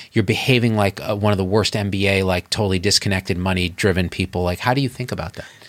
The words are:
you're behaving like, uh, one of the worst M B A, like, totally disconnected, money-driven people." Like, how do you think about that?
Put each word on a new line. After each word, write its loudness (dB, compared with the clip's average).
you're 2
behaving 2
like, 0
uh, -4
one 2
of 2
the 0
worst 0
M -2
B 0
A, 2
like, -2
totally 0
disconnected, 0
money-driven 0
people." -4
Like, 0
how 0
do 2
you 0
think -8
about -8
that? -12